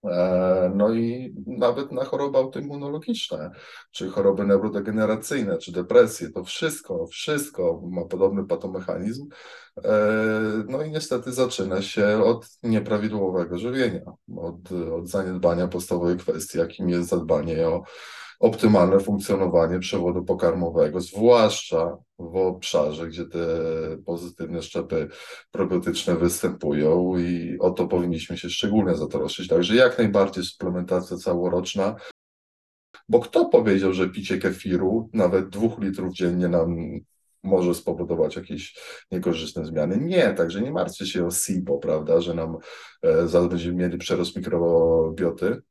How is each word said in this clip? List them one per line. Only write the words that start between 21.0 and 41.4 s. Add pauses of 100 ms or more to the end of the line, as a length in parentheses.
zwłaszcza (220)
w
obszarze,
gdzie
te (680)
pozytywne
szczepy (420)
probiotyczne
występują
i
o
to
powinniśmy
się
szczególnie
zatroszczyć.
Także
jak
najbardziej
suplementacja
całoroczna, (1120)
bo
kto
powiedział,
że
picie
kefiru,
nawet
dwóch
litrów
dziennie,
nam (640)
może
spowodować
jakieś (320)
niekorzystne
zmiany?
Nie,
także
nie
martwcie
się
o
sibo,